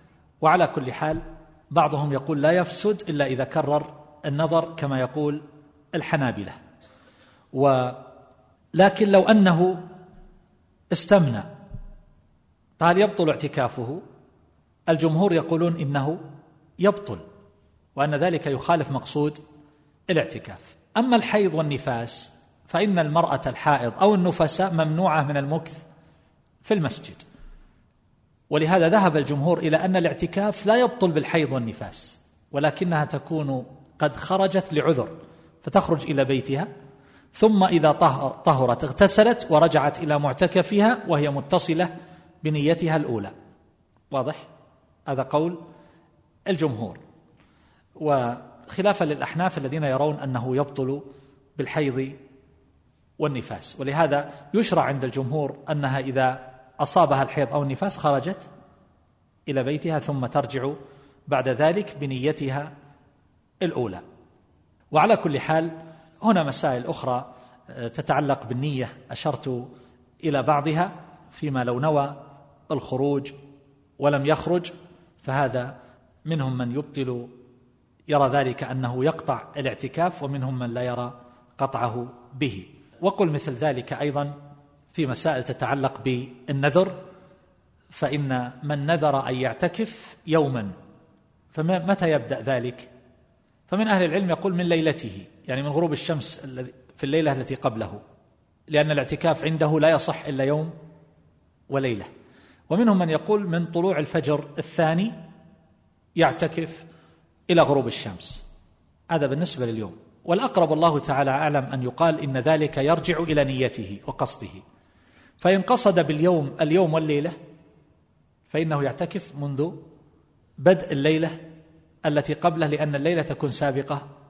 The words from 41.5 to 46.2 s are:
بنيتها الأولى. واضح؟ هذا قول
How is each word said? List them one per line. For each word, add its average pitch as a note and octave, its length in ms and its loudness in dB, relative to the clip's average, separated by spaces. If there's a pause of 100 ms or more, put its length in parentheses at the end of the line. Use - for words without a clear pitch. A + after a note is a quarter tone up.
بنيتها D#3 520 2
الأولى. A#2 360 -4 (800)
واضح؟ C3+ 360 -6 (600)
هذا C3+ 160 -2
قول D#3+ 340 -2 (920)